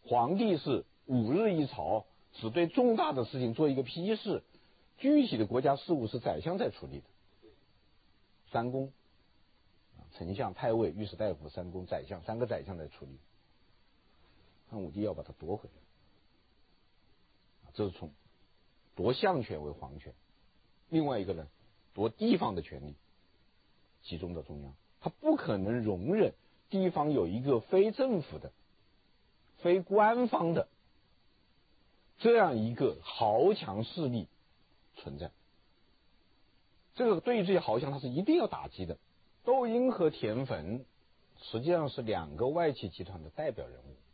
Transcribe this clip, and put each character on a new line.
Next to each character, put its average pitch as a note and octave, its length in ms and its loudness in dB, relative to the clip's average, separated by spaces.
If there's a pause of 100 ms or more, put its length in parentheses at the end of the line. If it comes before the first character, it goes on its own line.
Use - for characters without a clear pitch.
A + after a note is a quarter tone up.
皇 B2 340 2
帝 G#3 180 2
是 C3 280 0 (220)
五 B2 260 2
日 G#3 200 4
一 D#3 140 2
朝， G2 400 -4 (280)
只 A2 140 -6
对 E3 200 2
重 A#3+ 260 4
大 D#4 180 2
的 B2+ 120 0
事 C3 160 -6
情 A#2 140 0
做 D3+ 140 2
一 C3+ 60 2
个 C3 80 0
批 E3+ 320 -4
示， G3 300 -4 (540)
具 C#4+ 280 6
体 C3+ 100 -2
的 A2 100 2
国 A#2+ 140 0
家 C#3 140 4
事 - 180 -2
务 C3 140 0
是 A#2 140 -4
宰 E2+ 200 -2
相 F3+ 180 -4
在 C#3 120 0
处 - 160 -14
理 C#2 140 -12
的。 - 40 -20 (1500)
三 A#2 180 -2
公、 C3+ 220 -4 (1200)
丞 F2+ 240 -8
相、 A2+ 180 -4
太 A#2+ 180 0
尉、 G#2+ 240 2
御 G#2 100 -6
史 F2+ 100 -12
大 G2+ 180 -2
夫、 D#2 140 -14
三 F2 240 -10
公、 F2+ 140 -8
宰 - 180 -6
相， F#2 180 -12
三 A2+ 160 -8
个 A#2+ 80 0
宰 F#2+ 160 -6
相 F2 160 -10
在 D#2 80 -10
处 - 180 -18
理。 C2+ 140 -20 (1500)
汉 G#2+ 120 -8
武 D#2+ 80 -8
帝 F#2+ 100 -6
要 G#2 140 -2
把 D#2+ 80 -10
它 - 160 -16
夺 F2 180 -6
回 - 80 -12
来， - 80 -20 (2000)
这 G#2 160 -2
是 - 20 -4
从 D#2+ 220 -14 (840)
夺 - 200 2
相 F3+ 280 2
权 D#2+ 200 -8
为 D2 80 -8
皇 C#2+ 280 -14
权。 - 140 -18 (800)
另 D#3+ 160 2
外 B2+ 120 0
一 G2 60 -2
个 F#2+ 80 -4
呢， D#2 160 -8 (460)
夺 A2 160 0
地 A3 260 2
方 A2+ 180 0
的 E2+ 60 -2
权 C#2+ 260 -12
力 C#2+ 80 -12 (1080)
集 E2+ 160 -10
中 F2 160 -8
到 D#2+ 80 -8
中 D2 200 -14
央， C#2 120 -14 (260)
他 - 80 -4
不 D4+ 280 2
可 A2+ 200 -2
能 A2 260 -2
容 G#2+ 320 0
忍 G3+ 200 4 (340)
地 F#3+ 220 2
方 D3+ 220 0
有 G#2 140 2
一 G2+ 140 -2
个 B2+ 200 2
非 G3 320 4
政 B3+ 280 0
府 - 180 -12
的、 - 140 -16 (1120)
非 F3+ 180 6
官 G#3+ 480 4
方 E3+ 240 0
的 - 160 0 (1500)
这 A#3 180 6
样 E3 220 6
一 A2+ 160 0
个 - 280 0
豪 B2 520 4
强 G2+ 300 -4
势 D#3+ 220 -4
力 A#2 220 -2 (680)
存 C#2 220 -12
在。 E2 120 -10 (1600)
这 A#3+ 120 2
个 F#3 160 4
对 A#3+ 160 2
于 F3+ 80 2
这 G3 80 4
些 F3 40 6
豪 A2+ 220 0
强 C#3 100 -4
他 C#3 100 -4
是 C3 100 -4
一 C3+ 100 -2
定 D#4 160 4
要 C4 100 4
打 C#2+ 220 -6
击 - 160 -8
的。 E2 140 -8 (460)
窦 B3 220 4
婴 A#3+ 260 2
和 D#3+ 180 2
田 B2 340 -4
汾 A2+ 400 -6 (560)
实 A2+ 220 -6
际 D#3 80 0
上 E3 180 2
是 B2+ 140 -8
两 E2+ 340 -4
个 A2+ 120 0
外 D#3+ 240 0
戚 G#2 180 -8
集 - 120 -14
团 E2+ 200 -12
的 D#2 80 -14
代 D3+ 200 -4
表 D2+ 160 -10
人 B1+ 120 -18
物。 C#2 180 -20 (180)